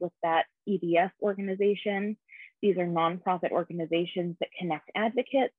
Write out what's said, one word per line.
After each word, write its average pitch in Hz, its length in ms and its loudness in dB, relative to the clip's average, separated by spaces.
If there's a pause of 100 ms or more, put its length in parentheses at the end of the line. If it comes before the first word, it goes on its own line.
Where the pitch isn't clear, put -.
with 180 100 -4 (100)
that 165 220 2 (220)
E 202 100 2
D 170 220 2
S 185 120 4 (120)
organization. 202 960 0 (420)
These 196 160 4
are 180 100 0
nonprofit 175 640 0
organizations 170 880 -2
that - 180 -6
connect 160 380 -6
advocates. 247 640 0